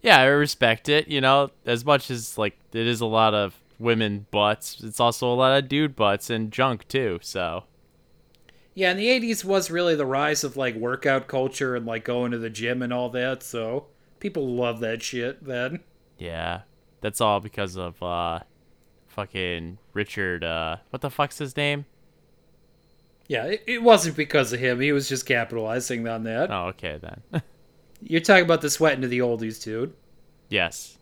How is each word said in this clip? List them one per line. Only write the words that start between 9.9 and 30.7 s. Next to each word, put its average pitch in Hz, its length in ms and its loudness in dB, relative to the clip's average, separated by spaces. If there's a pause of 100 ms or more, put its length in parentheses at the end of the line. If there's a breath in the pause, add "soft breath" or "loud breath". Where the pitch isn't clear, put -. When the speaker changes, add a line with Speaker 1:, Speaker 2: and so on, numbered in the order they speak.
Speaker 2:
the 147 100 0
rise 143 380 0
of, 131 140 -6
like, 123 180 -2
workout 127 520 0
culture 131 480 -2
and, 117 100 -6
like, 113 180 -6
going 123 280 -2
to 120 60 -4
the 113 120 -6
gym 117 320 -4
and 123 100 -4
all 123 200 -2
that, 127 320 -4
so 117 420 -6 (340 soft breath)
people 175 260 -4 (100)
love 120 260 0
that 117 220 -2
shit 127 420 -6
then. 131 340 -6 (380)
Speaker 1:
Yeah, 85 440 -6 (380)
that's 107 220 -4
all 104 180 2
because 98 380 -8
of, 87 260 -10
uh, 85 360 -4 (680)
fucking 90 680 -8 (160)
Richard, 95 500 -4
uh, 82 340 -4 (120)
what 131 120 -10
the 139 100 -4
fuck's - 260 -4
his 143 180 -8
name? 143 300 -2 (1400)
Speaker 2:
Yeah, 120 160 -2
it, 208 220 -4
it 233 160 -2
wasn't 170 340 6
because 147 340 2
of 120 80 -2
him. 123 220 2
He 143 100 4
was 139 160 2
just 131 180 -4
capitalizing 117 840 -2
on 113 160 -4
that. 117 280 -2
Speaker 1:
Oh, 92 180 -4
okay, 80 320 -10
then. 82 200 -16 (100)
<laughs> - 200 -6 (520)
Speaker 2:
You're 165 160 0
talking 180 260 8
about 165 160 4
the 147 100 -2
sweating 143 320 2
to 127 40 -2
the 123 120 0
oldies, 113 440 -2
dude. 117 300 -6 (560)
Speaker 1:
Yes. - 520 -4